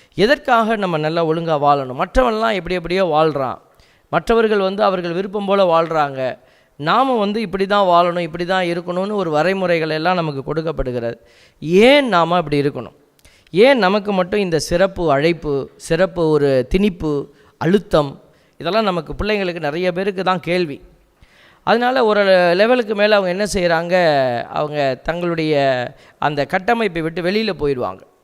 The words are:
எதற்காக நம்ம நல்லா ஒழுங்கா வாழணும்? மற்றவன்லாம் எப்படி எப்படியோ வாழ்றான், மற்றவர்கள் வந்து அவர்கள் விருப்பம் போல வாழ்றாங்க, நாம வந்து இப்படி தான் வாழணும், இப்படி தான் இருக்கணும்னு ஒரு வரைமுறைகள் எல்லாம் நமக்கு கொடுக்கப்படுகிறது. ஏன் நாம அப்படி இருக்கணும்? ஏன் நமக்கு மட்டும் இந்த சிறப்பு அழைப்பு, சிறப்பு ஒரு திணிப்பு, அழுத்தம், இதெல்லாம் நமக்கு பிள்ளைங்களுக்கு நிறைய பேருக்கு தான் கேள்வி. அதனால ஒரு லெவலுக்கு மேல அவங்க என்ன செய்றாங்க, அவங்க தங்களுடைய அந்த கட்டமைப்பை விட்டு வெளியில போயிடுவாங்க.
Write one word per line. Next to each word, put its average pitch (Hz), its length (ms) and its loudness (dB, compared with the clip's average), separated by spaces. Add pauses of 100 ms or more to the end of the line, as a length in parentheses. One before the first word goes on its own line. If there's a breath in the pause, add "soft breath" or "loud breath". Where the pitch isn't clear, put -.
(140)
எதற்காக 226 600 2
நம்ம 175 220 -2
நல்லா 160 280 -2
ஒழுங்கா 160 360 0
வாழணும்? 139 380 2
மற்றவன்லாம் 220 540 0
எப்படி 175 200 -4
எப்படியோ 180 300 -2
வாழ்றான், 147 560 0 (520 soft breath)
மற்றவர்கள் 220 460 0
வந்து 196 240 -2
அவர்கள் 180 300 0
விருப்பம் 190 340 -6
போல 196 180 2
வாழ்றாங்க, 156 720 0 (380 soft breath)
நாம 240 420 0
வந்து 208 220 -2
இப்படி 190 260 -4
தான் 202 200 2
வாழணும், 175 420 2
இப்படி 170 160 -8
தான் 185 200 0
இருக்கணும்னு 175 480 -4
ஒரு 190 180 -2
வரைமுறைகள் 170 600 0
எல்லாம் 156 240 0
நமக்கு 156 300 -4
கொடுக்கப்படுகிறது. 135 720 -6 (440 soft breath)
ஏன் 240 480 4
நாம 175 280 2
அப்படி 147 240 0
இருக்கணும்? 127 360 -4 (540 soft breath)
ஏன் 240 280 6
நமக்கு 202 340 0
மட்டும் 190 280 0
இந்த 175 180 -2
சிறப்பு 175 520 0
அழைப்பு, 143 640 -2
சிறப்பு 170 520 -2
ஒரு 139 420 2
திணிப்பு, 185 420 0 (480 soft breath)
அழுத்தம், 160 500 0 (500 soft breath)
இதெல்லாம் 190 240 -2
நமக்கு 175 280 -4
பிள்ளைங்களுக்கு 190 480 -4
நிறைய 165 320 -2
பேருக்கு 190 320 -6
தான் 185 160 0
கேள்வி. 170 380 -4 (840 soft breath)
அதனால 247 420 2
ஒரு 208 180 4 (320)
லெவலுக்கு 220 400 2
மேல 208 220 2
அவங்க 190 140 2
என்ன 196 220 -2
செய்றாங்க, 175 420 0 (480)
அவங்க 147 600 -4
தங்களுடைய 165 540 -2 (640 soft breath)
அந்த 143 280 -2
கட்டமைப்பை 190 560 -2
விட்டு 165 200 -6
வெளியில 202 320 0
போயிடுவாங்க. 123 460 -4 (240)